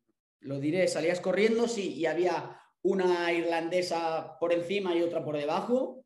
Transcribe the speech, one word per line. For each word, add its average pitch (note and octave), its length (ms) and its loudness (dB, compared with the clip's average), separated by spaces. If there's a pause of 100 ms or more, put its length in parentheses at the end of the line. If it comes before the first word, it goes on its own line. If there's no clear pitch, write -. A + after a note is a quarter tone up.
(420)
lo C#3 180 -8
diré, E3+ 280 2
salías E3+ 320 0
corriendo, A3 480 2
sí, F#3 280 -4
y D3+ 100 -4
había E3 520 -2 (260)
una F3+ 500 2
irlandesa E3 1040 -2
por E3+ 140 2
encima F3 420 0
y E3+ 60 4
otra E3 240 0
por D3+ 100 -4
debajo, G3 720 0